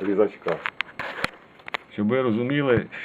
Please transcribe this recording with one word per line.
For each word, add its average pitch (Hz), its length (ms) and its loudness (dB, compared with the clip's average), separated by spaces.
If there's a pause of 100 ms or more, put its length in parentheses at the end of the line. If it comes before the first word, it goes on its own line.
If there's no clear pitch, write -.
різачках. 95 560 0 (1400)
Щоб 104 160 0
ви 131 140 2
розуміли, 123 640 2 (180)